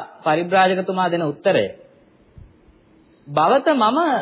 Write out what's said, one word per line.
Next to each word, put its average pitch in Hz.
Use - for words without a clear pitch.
පරිබ්‍රාජකතුමා 185
දෙන 170
උත්තරය. 147
භවත 165
මම 254